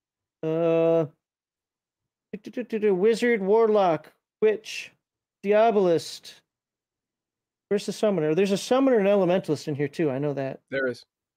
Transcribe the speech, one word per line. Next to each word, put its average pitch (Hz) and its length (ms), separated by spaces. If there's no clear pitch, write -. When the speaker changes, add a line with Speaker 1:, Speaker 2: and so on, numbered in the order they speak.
Speaker 1:
Uh, 165 600
do, 202 100
do, 220 80
do, 247 120
do, 220 160
do, 202 160
Wizard, 220 460
Warlock, 202 720
Witch, - 500
Diabolist. 202 960
Where's 202 160
the 202 80
Summoner? 165 420
There's 190 160
a 196 60
Summoner 254 420
and 196 80
Elementalist 185 640
in 151 60
here 143 120
too. 156 240
I 127 80
know 147 140
that. 135 260
Speaker 2:
There 135 160
is. 123 180